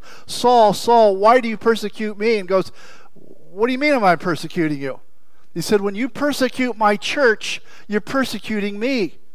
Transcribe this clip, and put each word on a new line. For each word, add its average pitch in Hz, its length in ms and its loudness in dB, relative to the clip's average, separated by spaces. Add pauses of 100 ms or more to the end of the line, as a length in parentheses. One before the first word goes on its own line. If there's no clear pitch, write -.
(240)
"Saul, 233 480 4
Saul, 220 440 4
why 220 240 6
do 233 80 -4
you 220 100 -4
persecute 214 580 -2
me?" 214 220 0
And 185 100 -8
goes, 190 240 0 (800)
"What 202 160 -2
do 254 60 0
you 254 60 -2
mean 294 140 2
am 240 120 2
I 175 120 6
persecuting 160 600 -2
you?" 135 220 -6 (540)
He 170 80 -6
said, 208 180 2
"When 196 160 -4
you 247 120 -2
persecute 254 680 -2
my 208 200 4
church, - 640 0 (280)
you're 208 120 0
persecuting 208 760 -4
me," 233 400 -2 (160)